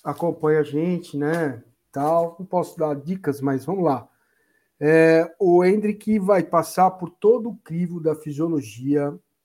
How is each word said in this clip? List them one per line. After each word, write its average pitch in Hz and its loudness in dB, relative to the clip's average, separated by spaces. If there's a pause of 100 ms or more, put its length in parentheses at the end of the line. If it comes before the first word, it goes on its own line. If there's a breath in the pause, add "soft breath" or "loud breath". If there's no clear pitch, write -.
acompanha 156 -2
a - 2
gente, 160 -4
né, 147 -4 (260)
tal, 165 -2
não 185 -12
posso 175 -4
dar 156 -2
dicas, 143 -6
mas 131 -4
vamos 185 -4
lá. 127 -2 (720)
É, 160 4
o 180 4
Endrick 214 0
vai 185 2
passar 180 2
por 175 -12
todo 226 2
o - -10
crivo 170 -6
da 156 0
fisiologia, 143 -4 (260)